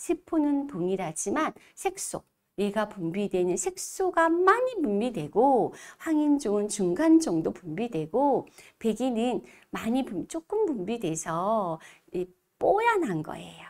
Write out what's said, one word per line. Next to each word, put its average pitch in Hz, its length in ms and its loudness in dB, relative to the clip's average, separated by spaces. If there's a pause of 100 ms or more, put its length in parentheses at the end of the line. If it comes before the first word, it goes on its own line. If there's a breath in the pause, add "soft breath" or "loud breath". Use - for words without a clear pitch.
세포는 294 640 0
동일하지만 190 880 -2 (220 loud breath)
색소, - 480 -6 (340)
얘가 208 320 0
분비되는 180 640 0
색소가 359 720 0
많이 415 540 4
분비되고 208 920 2 (260 loud breath)
황인종은 285 680 2
중간 294 540 4
정도 170 300 0
분비되고 202 960 -2 (320 loud breath)
백인은 226 640 0 (260 loud breath)
많이 226 340 -2
분-, 220 240 -6
조금 415 380 -2
분비돼서 185 1160 -2 (340 loud breath)
이 180 120 -4 (340)
뽀얀한 339 640 2
거예요. 165 480 -12